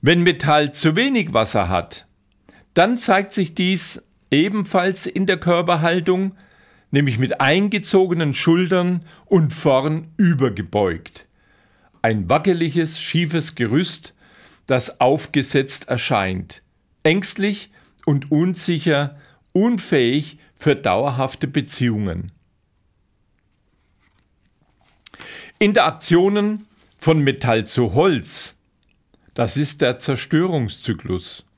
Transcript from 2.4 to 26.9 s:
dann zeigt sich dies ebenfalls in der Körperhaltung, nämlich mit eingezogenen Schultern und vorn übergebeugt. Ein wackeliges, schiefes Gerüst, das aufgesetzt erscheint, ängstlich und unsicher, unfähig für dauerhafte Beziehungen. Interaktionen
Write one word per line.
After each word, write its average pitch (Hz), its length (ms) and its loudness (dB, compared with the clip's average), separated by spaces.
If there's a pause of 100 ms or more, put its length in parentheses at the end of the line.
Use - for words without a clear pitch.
dann 208 220 2
zeigt 196 360 0
sich 160 220 -2
dies 185 480 -2 (260)
ebenfalls 190 760 0
in 190 180 -2
der 185 120 0
Körperhaltung, 175 960 0 (560)
nämlich 139 260 2
mit 123 240 -2
eingezogenen 175 920 2
Schultern 175 680 2 (220)
und 165 280 2
vorn 151 640 0
übergebeugt. 104 1080 0 (760)
Ein 113 280 0
wackeliges, 160 720 0
schiefes 165 540 -2
Gerüst, - 580 -2 (540)
das 127 320 -2
aufgesetzt 135 880 0
erscheint, 95 760 -4 (420)
ängstlich 202 680 -2 (340)
und 143 260 0
unsicher, 151 840 0 (360)
unfähig 156 840 0 (180)
für 143 200 2
dauerhafte 131 720 -2
Beziehungen. 107 840 -4 (3250)
Interaktionen 202 1080 2 (300)